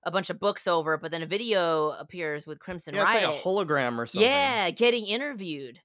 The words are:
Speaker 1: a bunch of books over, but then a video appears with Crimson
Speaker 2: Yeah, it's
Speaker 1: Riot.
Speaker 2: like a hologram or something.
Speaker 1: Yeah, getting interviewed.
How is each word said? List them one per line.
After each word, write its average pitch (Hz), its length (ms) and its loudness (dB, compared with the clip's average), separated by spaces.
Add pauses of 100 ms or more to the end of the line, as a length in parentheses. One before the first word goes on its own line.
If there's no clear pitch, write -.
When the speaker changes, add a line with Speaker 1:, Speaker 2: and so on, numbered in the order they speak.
Speaker 1:
a 170 80 -4
bunch 185 200 -2
of - 80 -8
books - 280 -2
over, 160 300 2
but 156 140 -8
then 165 120 -6
a 156 40 -8
video 175 640 2
appears 151 560 -8
with 151 120 -12
Crimson - 340 -10
Speaker 2:
Yeah, 196 100 2
it's 202 100 4
Speaker 1:
Riot. 214 100 4
Speaker 2:
like - 0 -
a 160 100 2
hologram 147 640 0
or 117 80 -2
something. 254 540 2
Speaker 1:
Yeah, 180 120 2
getting 233 360 2
interviewed. 190 760 -6